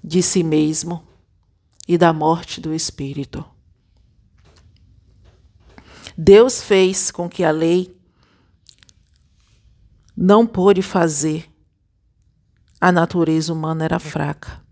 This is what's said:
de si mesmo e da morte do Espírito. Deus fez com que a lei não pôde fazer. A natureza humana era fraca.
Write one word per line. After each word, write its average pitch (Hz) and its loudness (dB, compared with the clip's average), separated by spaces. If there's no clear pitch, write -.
de 170 -2
si 180 2
mesmo 156 -2
e 175 0
da 165 4
morte 160 -2
do 156 -8
Espírito. 139 -10
Deus 202 6
fez 190 0
com 175 -8
que - -6
a 160 2
lei 165 -2
não 208 4
pôde 190 2
fazer. 160 -2
A 180 2
natureza 165 0
humana 160 -4
era 160 -2
fraca. 151 -10